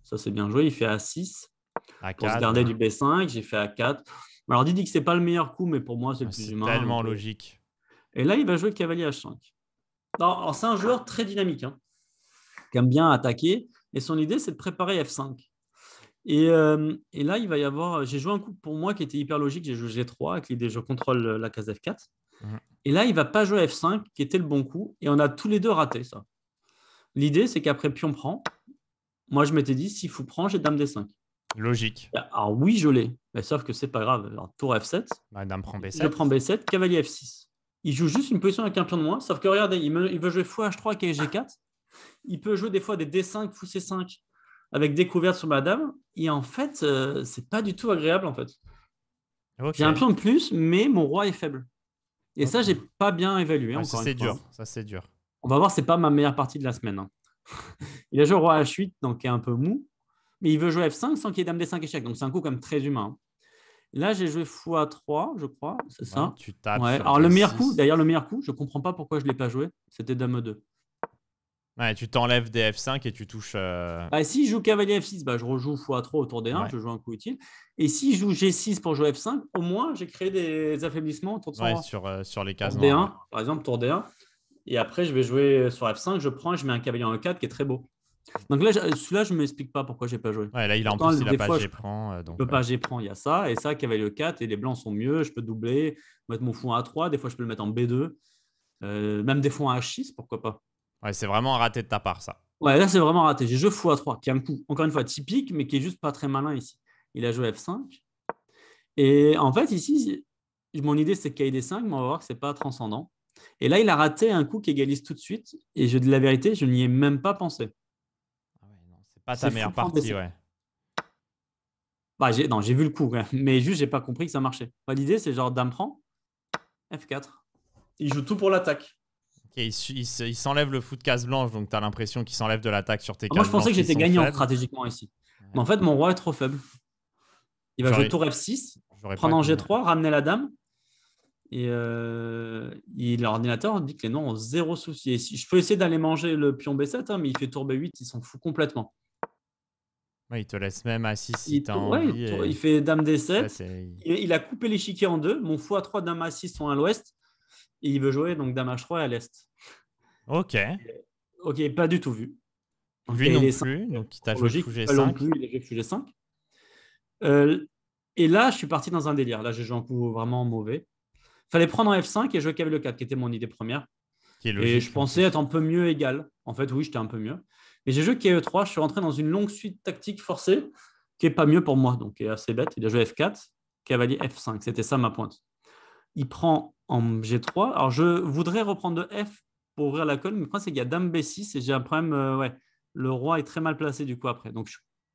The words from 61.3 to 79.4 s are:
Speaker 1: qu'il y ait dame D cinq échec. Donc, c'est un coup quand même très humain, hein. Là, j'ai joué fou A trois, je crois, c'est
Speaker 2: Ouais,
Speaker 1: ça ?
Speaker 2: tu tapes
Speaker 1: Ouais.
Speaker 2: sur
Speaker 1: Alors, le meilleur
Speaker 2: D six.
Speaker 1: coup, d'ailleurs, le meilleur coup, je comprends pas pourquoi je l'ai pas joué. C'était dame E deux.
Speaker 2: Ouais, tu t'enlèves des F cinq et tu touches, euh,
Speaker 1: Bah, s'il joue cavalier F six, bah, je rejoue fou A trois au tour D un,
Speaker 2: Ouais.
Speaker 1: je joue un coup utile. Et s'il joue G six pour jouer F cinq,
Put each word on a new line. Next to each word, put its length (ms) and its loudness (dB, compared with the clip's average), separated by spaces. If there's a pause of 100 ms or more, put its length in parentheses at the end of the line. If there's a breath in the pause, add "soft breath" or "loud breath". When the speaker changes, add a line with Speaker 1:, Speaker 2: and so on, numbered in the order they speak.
Speaker 1:
qu'il 80 -6
y 40 2
ait 20 -2
dame 140 -4
D 80 -2
cinq 180 -4
échec. 180 -6
Donc, 140 -6
c'est 80 -6
un 60 -2
coup 100 -2
quand 100 -4
même 100 -4
très 240 -2
humain, 300 -2
hein. 40 -20 (760 soft breath)
Là, 180 0
j'ai 140 -2
joué 180 -2
fou 320 -6
A 100 2
trois, 500 -4
je 100 -8
crois, 300 -8 (120)
c'est 140 -18
Speaker 2:
Ouais, 60 -10
Speaker 1:
ça ? 280 -2
Speaker 2:
tu 180 -16
tapes 280 -2
Speaker 1:
Ouais. 140 4
Speaker 2:
sur 100 0
Speaker 1:
Alors, 140 8
le 80 10
meilleur 240 8
Speaker 2:
D 60 -6
six. 40 2
Speaker 1:
coup, 120 0
d'ailleurs, 220 6
le 80 4
meilleur 220 2
coup, 160 -6
je 80 -8
comprends 300 -6
pas 120 -2
pourquoi 280 -6
je 40 -4
l'ai 100 0
pas 140 -2
joué. 200 -4 (200)
C'était 260 -6
dame 240 -2
E 40 -4
deux. 200 -10 (1160)
Speaker 2:
Ouais, 160 0
tu 140 -8
t'enlèves 420 2
des 220 2
F 40 -8
cinq 300 -4
et 60 -6
tu 140 -14
touches, 280 -14
euh, 560 -6
Speaker 1:
Bah, 140 0
s'il 240 2
joue 120 0
cavalier 400 2
F 40 -6
six, 200 -12
bah, 140 -2
je 60 -10
rejoue 320 -4
fou 180 -4
A 80 -2
trois 180 -2
au 60 0
tour 160 -6
D 80 -2
un, 120 -2
Speaker 2:
Ouais. 80 -4
Speaker 1:
je 80 -6
joue 120 -8
un 80 -8
coup 140 -14
utile. 260 -10 (400 loud breath)
Et 80 2
s'il 300 2
joue 160 2
G 180 4
six 300 -2
pour 140 -2
jouer 180 2
F 40 -6
cinq, 260 -4 (140)